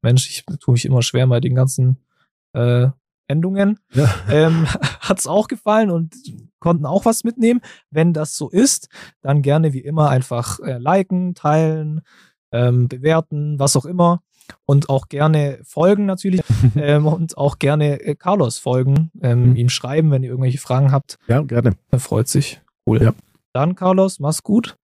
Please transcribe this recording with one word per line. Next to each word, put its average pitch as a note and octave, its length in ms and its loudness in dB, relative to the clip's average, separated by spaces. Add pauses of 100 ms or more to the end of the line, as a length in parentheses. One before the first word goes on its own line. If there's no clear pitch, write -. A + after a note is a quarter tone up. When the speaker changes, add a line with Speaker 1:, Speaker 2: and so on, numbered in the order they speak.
Speaker 1:
Mensch, B2 260 2
ich - 160 -14 (160)
tue - 120 0
mich A#2+ 120 0
immer B2+ 180 0
schwer B2+ 240 0
bei B2 140 2
den B2+ 140 -2
ganzen, C3 440 0 (560)
äh, B2 340 2 (400)
Endungen, F#3+ 520 -2 (120)
Speaker 2:
Ja. B2+ 220 2 (160)
Speaker 1:
ähm, D#3+ 360 2
<laughs> - 340 -6
hat's - 260 -4
auch F#3+ 220 -2
gefallen G#3+ 420 0
und E3 240 -4 (460)
konnten E3+ 260 0
auch F3 180 -2
was A3+ 200 0
mitnehmen. A#3 360 0 (300)
Wenn D#3+ 220 2
das D3+ 240 -4
so C#3+ 140 -8
ist, A#3 380 0 (320)
dann C#3+ 220 0
gerne D3 300 2
wie C3 80 -6
immer D3+ 300 0
einfach, B2+ 500 -4
äh, B2+ 180 -8
liken, F3+ 560 -2
teilen, D#3 680 -2 (500)
ähm, B2 360 2
bewerten, D3 680 -2
was C#3 180 0
auch B2+ 80 0
immer. F3 380 0 (420)
Und C#3+ 260 2
auch C3+ 180 -2
gerne D3 560 0
folgen G3+ 420 0
natürlich, F#3 340 -2 (200)
Speaker 2:
<laughs> A#2+ 160 2
Speaker 1:
ähm, D3 320 2
und E3 280 -4
auch C#3+ 220 -2
gerne, D3 420 0
äh, - 140 -4
Carlos F3+ 440 -2
folgen, C3+ 520 0 (100)
ähm, B2 300 2
Speaker 2:
Mhm. B2 60 4
Speaker 1:
ihm A#2+ 140 0
schreiben, D3 420 0
wenn C3 100 0
ihr B2+ 80 -8
irgendwelche C3 280 -2
Fragen C3+ 340 2
habt. - 340 -4
Speaker 2:
Ja, B2 160 2
gerne. A#2+ 300 0 (180)
Speaker 1:
Er B2+ 80 0
freut A2+ 300 -2
sich. - 320 -4 (260)
Cool. A2 160 2
Speaker 2:
Ja. A2 100 4 (400)
Speaker 1:
Dann, D#3 220 0
Carlos, F#3 460 0
mach's D3 240 -4
gut. A3 320 -2 (100)